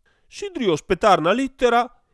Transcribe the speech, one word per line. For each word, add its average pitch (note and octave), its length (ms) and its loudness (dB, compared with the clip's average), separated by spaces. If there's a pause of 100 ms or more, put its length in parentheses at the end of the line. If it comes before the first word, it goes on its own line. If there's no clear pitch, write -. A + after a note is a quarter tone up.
(280)
Sidrio D#4+ 460 -6
aspettar F#3 460 0
una E3+ 140 0
lettera A#3+ 540 0 (260)